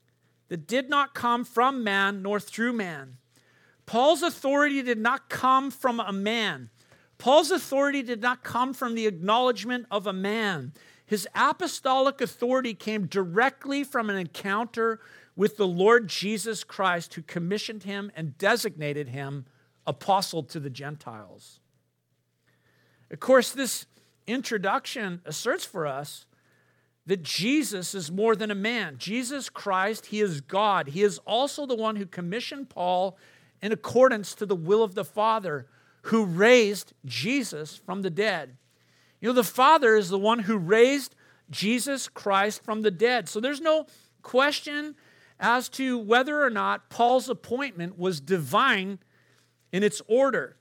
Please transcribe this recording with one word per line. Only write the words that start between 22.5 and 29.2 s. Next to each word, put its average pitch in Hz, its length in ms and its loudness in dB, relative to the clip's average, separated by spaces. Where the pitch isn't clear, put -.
Of 165 80 -14
course, 254 320 6
this - 360 -4
introduction 208 960 -4
asserts 247 400 -4
for 165 220 -6
us 143 400 -10
that 180 160 -2
Jesus 196 720 -2
is 165 160 -8
more 214 240 2
than 214 160 -2
a 202 40 -4
man. 196 420 -4
Jesus 240 540 -6